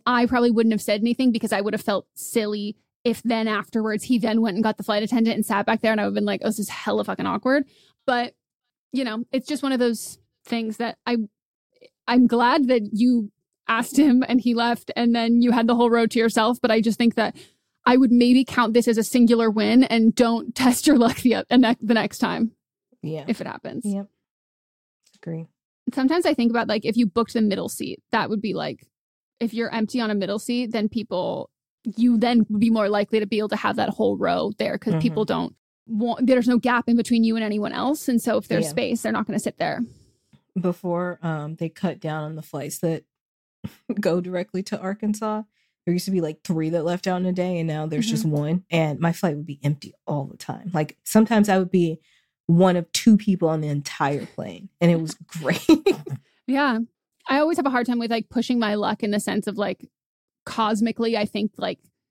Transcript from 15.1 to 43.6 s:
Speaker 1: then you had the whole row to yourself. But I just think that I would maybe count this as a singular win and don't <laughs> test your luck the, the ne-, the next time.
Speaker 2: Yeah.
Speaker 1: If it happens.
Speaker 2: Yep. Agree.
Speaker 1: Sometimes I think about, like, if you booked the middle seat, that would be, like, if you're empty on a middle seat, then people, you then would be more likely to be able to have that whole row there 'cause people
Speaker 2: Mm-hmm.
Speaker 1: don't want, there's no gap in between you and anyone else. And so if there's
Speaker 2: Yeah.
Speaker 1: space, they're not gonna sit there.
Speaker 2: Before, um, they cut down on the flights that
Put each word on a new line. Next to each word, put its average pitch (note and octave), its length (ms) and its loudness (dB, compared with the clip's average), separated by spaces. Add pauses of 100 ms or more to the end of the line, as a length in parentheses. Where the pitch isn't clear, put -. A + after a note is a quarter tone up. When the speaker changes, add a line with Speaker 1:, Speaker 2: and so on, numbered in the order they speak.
Speaker 1:
then A#3 280 4
you A#3+ 100 4
had A#3 160 2
the B3 80 4
whole A#3+ 140 4
row A#3 180 4
to A#3 120 0
yourself. A3+ 420 2
But A#3 100 2
I A3 80 4
just A3 180 2
think A#3 180 2
that A3 200 -2 (520)
I B3+ 100 6
would C4 140 6
maybe B3 320 6
count A3+ 300 0
this A#3 140 4
as A3+ 100 2
a A3+ 60 2
singular A#3 440 4
win A3 360 4
and A3+ 320 4
don't A#3 400 0
<laughs> - 60 -6
test B3+ 260 2
your D4+ 100 8
luck A#3 200 4
the, - 320 2
the B3 100 4
ne-, A#3+ 220 4
the A3 120 0
next G#3+ 240 0
time. A3 340 -2 (520)
Speaker 2:
Yeah. D3+ 240 -8
Speaker 1:
If - 140 -4
it - 40 -8
happens. - 400 -10
Speaker 2:
Yep. G3+ 220 -6 (1160)
Agree. E3 240 -10 (480)
Speaker 1:
Sometimes D#4 320 2
I D#4 80 2
think A#3 160 0
about, A#3 180 -2
like, G#3+ 180 -4
if G#3+ 120 -2
you A#3+ 80 4
booked A3 280 -2
the A3+ 80 0
middle G3+ 280 -2
seat, - 300 -10 (120)
that G3+ 180 0
would G#3 120 -4
be, G3+ 140 -4
like, D3+ 320 -8 (520)
if A3+ 140 -4
you're A3+ 200 -6
empty A3+ 280 -4
on A3 80 -2
a G#3 60 -2
middle G3 240 -4
seat, A#3+ 320 -4
then G#3+ 180 -6
people, - 600 -6 (340)
you A#3 340 2
then A#3 320 4
would G#3+ 100 -2
be A3+ 120 4
more G#3+ 180 2
likely G#3 300 0
to G#3 80 -2
be G#3+ 100 -2
able G#3 120 -2
to A3 60 -4
have D4+ 200 -2
that G#3+ 140 -2
whole G3+ 280 -2
row F3+ 400 0
there - 220 -4
'cause F3 220 -2
people D#3+ 240 0
Speaker 2:
Mm-hmm. E3 80 -4
Speaker 1:
don't - 220 -6 (320)
want, A#3 380 -2
there's B3 220 4
no B3+ 100 4
gap A#3+ 320 0
in A#3 80 4
between A#3 260 2
you A3+ 120 2
and A3+ 100 -2
anyone G#3 260 -4
else. - 380 -4
And A#3 120 2
so A3 160 0
if G#3+ 100 -4
there's - 180 0
Speaker 2:
Yeah. D3+ 60 -6
Speaker 1:
space, A3+ 320 -2
they're A3 80 -2
not G#3+ 160 -2
gonna - 120 -4
sit - 200 -6
there. D#3+ 220 -4 (800)
Speaker 2:
Before, F3 640 -4
um, D#3 360 -6
they E3 120 -6
cut E3 300 -6
down D#3 240 -8
on D#3 120 -10
the D#3 60 -12
flights D3 380 -12
that E3 240 -4 (600)